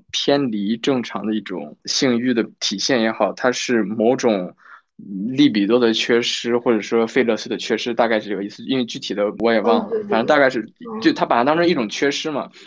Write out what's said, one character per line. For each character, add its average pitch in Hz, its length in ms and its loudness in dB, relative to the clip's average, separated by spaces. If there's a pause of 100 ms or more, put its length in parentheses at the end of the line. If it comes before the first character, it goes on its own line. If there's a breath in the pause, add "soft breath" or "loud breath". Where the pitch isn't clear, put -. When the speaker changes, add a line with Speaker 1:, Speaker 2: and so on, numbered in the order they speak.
(120)
Speaker 1:
偏 143 400 0
离 104 260 0
正 123 260 0
常 101 220 -8
的 107 80 -2
一 107 80 -2
种 82 440 -10
性 127 320 0
欲 123 160 0
的 113 160 0 (120)
体 - 180 -4
现 127 220 0
也 110 100 2
好， 98 220 0
它 - 180 0
是 117 320 0
某 110 320 2
种 101 400 0 (760 loud breath)
利 139 160 6
比 104 160 2
多 117 140 4
的 113 140 4
缺 117 280 2
失， 120 360 -2
或 120 160 2
者 107 80 2
说 113 260 0
费 143 160 2
勒 113 120 2
斯 113 140 -10
的 104 80 -4
缺 110 200 -2
失， 117 160 -4
大 113 140 2
概 113 120 2
是 101 100 -8
这 104 60 -4
个 95 80 -6
意 104 60 -8
思。 117 160 -18
因 131 120 -2
为 127 80 0
具 123 140 -10
体 - 140 -8
的 104 260 0
我 113 120 2
也 113 100 4
忘 113 180 2
了， 104 80 -6
Speaker 2:
嗯， - 20 -14
对， 107 140 -4
对， 101 60 -12
Speaker 1:
反 110 100 0
正 117 60 -2
大 151 120 4
概 135 120 4
是， 123 120 -2
Speaker 2:
对。 - 100 -12 (220)
嗯。 220 80 -10
Speaker 1:
就 165 120 4
他 - 120 0
把 135 120 2
它 120 60 4
当 147 120 4
成 170 120 2
一 180 60 4
种 123 160 -2
缺 143 220 0
失 156 200 -6
嘛。 120 180 -6 (180 loud breath)